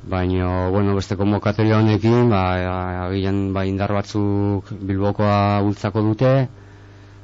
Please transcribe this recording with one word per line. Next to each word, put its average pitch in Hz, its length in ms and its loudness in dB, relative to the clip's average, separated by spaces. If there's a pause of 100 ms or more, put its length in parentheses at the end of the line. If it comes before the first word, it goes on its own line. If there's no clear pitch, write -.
Baina, 92 640 -2
bueno, 101 260 2
beste 98 220 -4
konbokatoria 104 600 2
honekin, 110 500 4
ba, 92 760 0
agian, 98 480 -2
ba, 95 100 -2
indar 98 320 -2
batzuk 101 720 -2
Bilbokoa 101 960 0
bultzako 104 400 -2
dute, 110 280 2 (920)